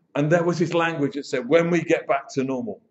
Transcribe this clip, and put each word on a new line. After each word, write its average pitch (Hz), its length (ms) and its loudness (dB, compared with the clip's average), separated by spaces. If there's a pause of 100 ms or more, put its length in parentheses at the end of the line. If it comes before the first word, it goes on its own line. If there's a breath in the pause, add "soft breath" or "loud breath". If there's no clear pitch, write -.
(140)
And 147 180 2
there 175 100 4
was 165 160 0
this 170 140 0
language 165 420 0
that 139 120 -8
said, 127 200 -4
"When 165 240 4
we 170 120 2
get 165 240 0
back - 280 -2
to 131 80 0
normal." 123 380 -6 (100)